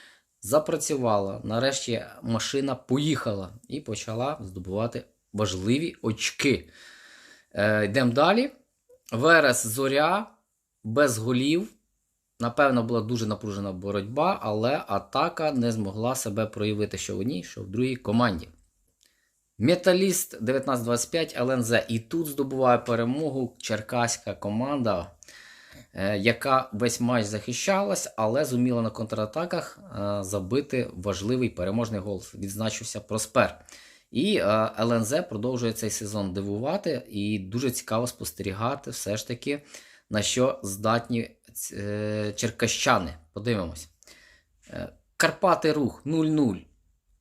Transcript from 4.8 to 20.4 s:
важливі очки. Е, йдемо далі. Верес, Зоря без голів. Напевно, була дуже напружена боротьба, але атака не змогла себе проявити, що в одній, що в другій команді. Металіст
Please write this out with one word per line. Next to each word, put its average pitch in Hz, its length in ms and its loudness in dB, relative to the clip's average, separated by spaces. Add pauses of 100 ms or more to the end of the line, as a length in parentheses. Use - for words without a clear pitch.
важливі 107 680 0
очки. 110 680 0 (840)
Е, 107 320 2
йдемо 120 260 2
далі. 190 400 4 (600)
Верес, 139 560 6
Зоря 143 640 2 (520)
без 120 340 4
голів. 131 520 2 (680)
Напевно, 123 440 4
була 117 180 0
дуже 113 240 -2
напружена 101 460 -4
боротьба, 101 720 -2
але 120 460 0
атака 151 640 -2
не 120 200 2
змогла 110 440 -2
себе 110 300 -2
проявити, 104 520 -2
що 98 180 -6
в 98 40 -4
одній, 151 240 -2
що - 180 -14
в 98 60 -12
другій 123 280 0
команді. 107 540 0 (1080)
Металіст 180 840 2